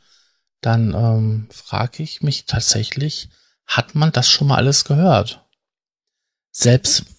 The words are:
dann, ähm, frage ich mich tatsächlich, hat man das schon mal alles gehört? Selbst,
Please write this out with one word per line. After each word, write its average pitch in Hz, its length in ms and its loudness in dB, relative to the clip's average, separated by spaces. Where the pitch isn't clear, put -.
dann, 113 340 0
ähm, 110 560 0
frage - 520 -6
ich - 200 -10
mich 147 220 -4
tatsächlich, - 840 -4
hat - 280 -4
man 156 180 2
das - 160 0
schon 143 200 2
mal 135 80 2
alles 139 280 2
gehört? 143 600 2
Selbst, - 520 2